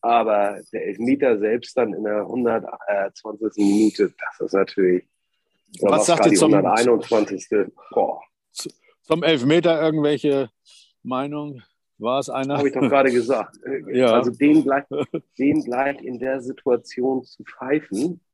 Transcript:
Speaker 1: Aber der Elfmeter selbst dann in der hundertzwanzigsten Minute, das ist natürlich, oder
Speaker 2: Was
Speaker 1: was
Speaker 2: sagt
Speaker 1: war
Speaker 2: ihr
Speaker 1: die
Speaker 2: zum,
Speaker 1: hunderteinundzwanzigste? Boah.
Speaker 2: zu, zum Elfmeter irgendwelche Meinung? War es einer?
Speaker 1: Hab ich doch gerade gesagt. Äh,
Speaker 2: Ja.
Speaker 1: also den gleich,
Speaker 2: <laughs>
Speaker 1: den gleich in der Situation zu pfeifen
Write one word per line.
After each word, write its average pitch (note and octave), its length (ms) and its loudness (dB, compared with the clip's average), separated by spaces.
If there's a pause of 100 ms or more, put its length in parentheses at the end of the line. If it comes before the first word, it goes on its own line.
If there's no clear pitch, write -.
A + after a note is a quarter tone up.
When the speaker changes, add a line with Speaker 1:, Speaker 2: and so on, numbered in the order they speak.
Speaker 1:
Aber G#2+ 580 0 (140)
der E2+ 120 -6
Elfmeter A#2 540 0
selbst G#2+ 380 -2
dann A2 160 0
in G2 100 -8
der G#2 240 -4
hundertzwanzigsten G#2+ 1400 -4
Minute, G#2 480 2 (240)
das - 100 -6
ist - 60 -6
natürlich, F#2 520 0 (720)
oder G2 120 2
Speaker 2:
Was G#2 100 4
Speaker 1:
was G#2 60 2
Speaker 2:
sagt E3+ 120 4
Speaker 1:
war G#2 80 6
Speaker 2:
ihr G#2+ 40 6
Speaker 1:
die G2+ 60 4
Speaker 2:
zum, G#2 160 6
Speaker 1:
hunderteinundzwanzigste? G#2 1200 0 (200)
Boah. - 300 -2 (300)
Speaker 2:
zu, - 180 -14 (340)
zum D#3+ 200 -2
Elfmeter D#3 580 2
irgendwelche D3 680 0 (520)
Meinung? C#3 600 -8 (360)
War B2 220 -2
es C#3 100 -8
einer? C3+ 280 -4
Speaker 1:
Hab C#3+ 80 0
ich C#3 80 0
doch C3 80 -2
gerade C3+ 300 4
gesagt. A#2+ 540 -2
Äh, B2+ 320 -6
Speaker 2:
Ja. B2+ 160 4
Speaker 1:
also B2 180 2
den D3 320 4
gleich, C3+ 260 0
Speaker 2:
<laughs> - 500 -8
Speaker 1:
den C#3+ 240 0
gleich C3+ 380 -4
in B2+ 180 -12
der C3 220 -6
Situation B2+ 840 -4
zu - 200 -20
pfeifen C#3+ 760 -6 (140)